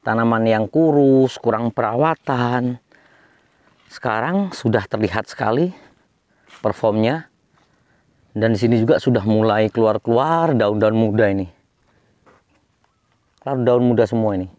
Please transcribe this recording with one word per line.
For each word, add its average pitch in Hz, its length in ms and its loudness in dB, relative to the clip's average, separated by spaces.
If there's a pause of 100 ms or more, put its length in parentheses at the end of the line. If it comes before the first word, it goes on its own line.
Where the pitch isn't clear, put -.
Tanaman 113 480 0
yang 110 160 2
kurus, 139 720 2
kurang 117 320 -2
perawatan. 123 1120 -2 (1040)
Sekarang 156 640 -4
sudah 113 400 -2
terlihat 107 400 -4
sekali 123 400 -2 (880)
performnya. 113 720 -2 (1040)
Dan 110 240 0
di 117 80 0
sini 113 160 2
juga 117 160 2
sudah 120 320 0
mulai 110 400 2
keluar-keluar 123 880 0
daun-daun 107 400 0
muda 110 320 2
ini. 98 160 -2 (2000)
Keluar 131 160 -4
daun 123 240 4
muda 113 240 2
semua 107 320 -2
ini. 92 180 -10